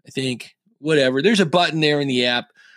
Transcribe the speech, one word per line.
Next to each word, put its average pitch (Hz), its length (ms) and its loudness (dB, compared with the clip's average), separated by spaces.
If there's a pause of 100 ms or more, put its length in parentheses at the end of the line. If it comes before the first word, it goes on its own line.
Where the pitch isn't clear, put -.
I - 40 -20
think. 131 460 -8 (240)
Whatever. 139 420 0
There's 202 180 2
a 180 60 2
button 160 340 0
there 147 200 2
in 143 80 -4
the 123 180 0
app. 123 240 -4 (260)